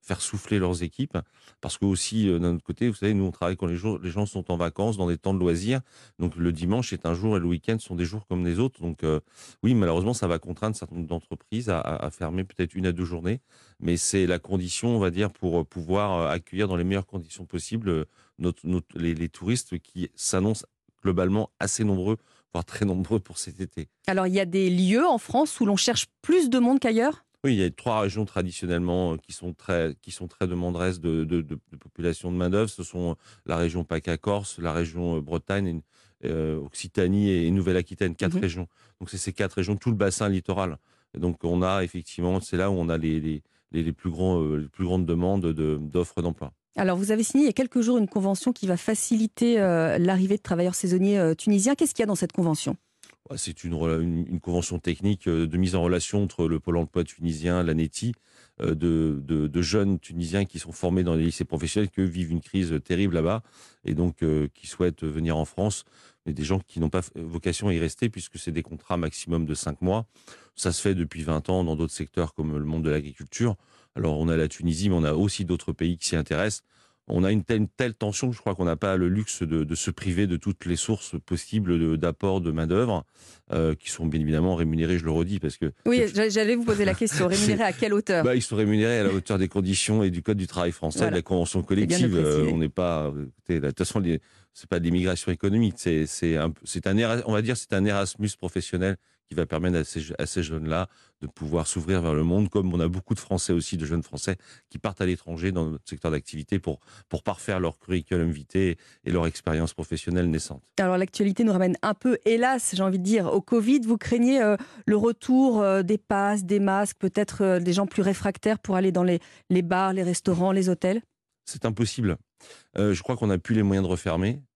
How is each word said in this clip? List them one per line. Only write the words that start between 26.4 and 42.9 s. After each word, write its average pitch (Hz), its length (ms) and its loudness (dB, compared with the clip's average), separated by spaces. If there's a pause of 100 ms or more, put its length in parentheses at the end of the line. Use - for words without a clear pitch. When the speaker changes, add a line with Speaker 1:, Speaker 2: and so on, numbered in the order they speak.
Speaker 2:
de 254 100 4
monde 247 200 4
qu'ailleurs ? 240 440 2 (240)
Speaker 1:
Oui, 131 60 6
il 101 80 4
y - 20 4
a 90 60 4
trois 110 320 0
régions 104 240 0
traditionnellement, 90 880 -2
euh, - 20 -2
qui - 160 -14
sont 87 220 -10
très, 82 480 -2
qui - 100 -16
sont 90 160 -12
très 92 200 -4
demanderesses 87 520 -2
de, 80 240 0
de, 82 160 0
de, 76 180 -6 (140)
de 76 60 -20
population 85 520 -6
de 90 60 -2
main-d'œuvre. 92 340 0
Ce 92 140 -12
sont, 87 280 -4
euh, - 20 -4 (320)
la 85 100 -2
région 85 300 0
paca 82 320 -4
Corse, 101 420 -4
la 85 140 -4
région, 85 420 -2
euh, 78 60 -2
Bretagne, 82 600 -2 (400)
et, - 60 -6
euh, 78 320 -2
Occitanie 95 720 0
et 85 180 2
Nouvelle-Aquitaine, 90 680 0
quatre 101 200 -2
Speaker 2:
Mhm. 185 60 0
Speaker 1:
régions. 85 260 -4 (320)
Donc 90 100 -12
c'est 98 80 -10
ces 95 140 -6
quatre 98 220 -4
régions, 101 240 -2
tout 120 140 -2
le 110 40 2
bassin 101 320 0
littoral. 92 500 -2 (380)
Et - 40 -8
donc 87 260 -2
on 87 160 2
a 92 240 2
effectivement, 90 560 -4
c'est - 160 -4
là 95 120 2
où 98 40 0
on 85 160 -2
a 82 80 0